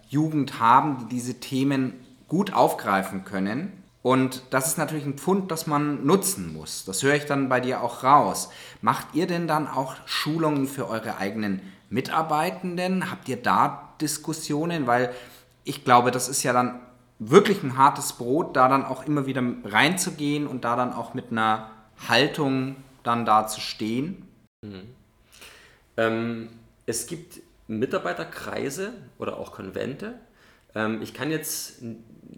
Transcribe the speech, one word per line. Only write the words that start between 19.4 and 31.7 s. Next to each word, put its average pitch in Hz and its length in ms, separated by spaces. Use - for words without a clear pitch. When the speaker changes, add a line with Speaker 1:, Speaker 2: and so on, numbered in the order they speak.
Speaker 1:
reinzugehen 147 840
und 123 160
da 120 140
dann 123 160
auch 117 200
mit 127 180
einer 110 380
Haltung 135 720
dann 117 220
da 107 220
zu - 120
stehen. 127 640
Speaker 2:
Mhm. 98 220
Ähm, 113 520
es - 220
gibt - 340
Mitarbeiterkreise 160 1300
oder 101 200
auch - 140
Konvente. 120 640
Ähm, 110 280
ich - 120
kann 131 160
jetzt - 520